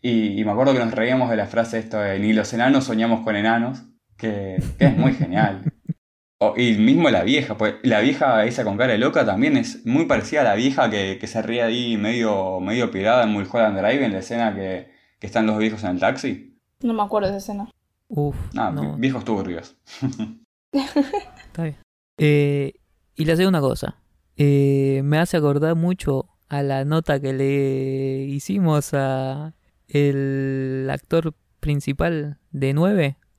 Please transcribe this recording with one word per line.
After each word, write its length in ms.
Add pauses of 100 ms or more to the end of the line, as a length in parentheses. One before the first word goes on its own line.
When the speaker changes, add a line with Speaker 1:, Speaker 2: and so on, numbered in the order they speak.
Speaker 1:
y, 380
y 60
me 60
acuerdo 220
que 60
nos 140
reíamos 380
de 60
la 100
frase 320
esto 200
de 200
"Ni 140
los 200
enanos 300
soñamos 380
con 140
enanos", 480 (340)
que, 440 (160)
que 80
es 120
muy 160
genial. 500
Speaker 2:
<laughs> 100 (680)
Speaker 1:
O, 140
y 220
mismo 320
la 140
vieja, 340
pues 160 (100)
la 160
vieja 460
esa 180
con 140
cara 160
de 40
loca 280
también 320
es 280
muy 200
parecida 340
a 60
la 100
vieja 340
que, 300
que 80
se 140
ríe 220
ahí 340
medio, 640
medio 300
pirada 340
en 60
Mulholland 460
Drive, 280
en 80
la 60
escena 360
que, 340 (300)
que 80
están 180
los 120
viejos 260
en 60
el 100
taxi. 580 (240)
Speaker 3:
No 120
me 100
acuerdo 260
de 100
esa 120
escena. 180 (380)
Speaker 2:
Uf, 300 (200)
Speaker 1:
Ah, 160
Speaker 2:
no. 200
Speaker 1:
vi-, 80
viejos 240
turbios. 500 (240)
<laughs> 720
Speaker 2:
Está 920
bien. 120 (420)
Eh, 540 (460)
y 80
la 100
segunda 240
cosa, 380 (400)
eh, 680
me 140
hace 180
acordar 400
mucho 540 (180)
a 160
la 220
nota 340
que 140
le 920 (100)
hicimos 600
a, 600 (360)
el 1040
actor 420 (260)
principal 800 (140)
de 220
nueve 440 (220)